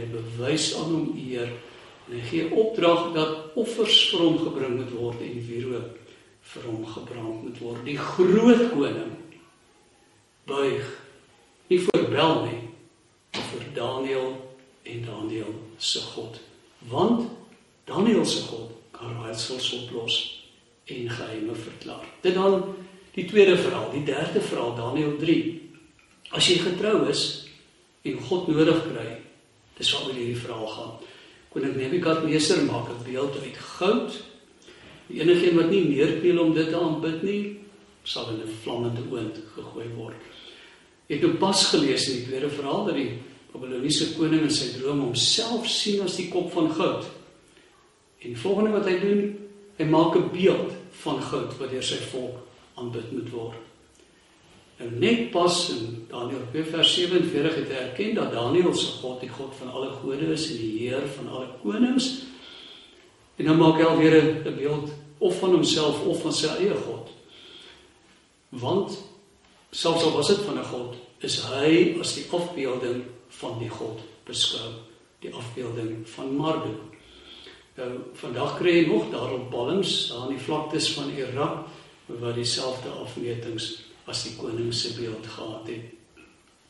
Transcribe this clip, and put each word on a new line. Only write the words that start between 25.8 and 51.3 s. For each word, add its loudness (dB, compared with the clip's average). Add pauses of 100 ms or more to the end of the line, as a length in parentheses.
As 4
jy 6
getrou 2
is -2 (600)
en -4 (100)
God 0
nodig 6
kry, -8 (600)
dis 2
waaroor -4
hierdie -4
verhaal -8
gaan. -10 (580)
Koning -2
Nebukadneser 2
maak 0
'n -10
beeld -4
uit -12 (220)
goud. 0 (840)
Die -6
enige 6
een 6
wat 6
nie 6
neerkniel 4
om 4
dit 2
te 0
aanbid 0
nie, -2 (420)
sal -8
in -6
'n -10
vlammende -4
oond -6 (180)
gegooi -12
word. -12 (840)
Jy -4
het -2
nou 6
pas 4
gelees 2
in -2
die -6
tweede -4
verhaal -2
dat 0
die -4 (340)
Babiloniese -2
koning 4
in 2
sy -2
droom -2
homself 0
sien 0
as -2
die -4
kop -2
van 2
goud. 0 (1120)
En -10
die -10
volgende 2
wat 2
hy 2
doen, 4 (560)
hy 0
maak 6
'n 4
beeld 2 (320)
van -2
goud -4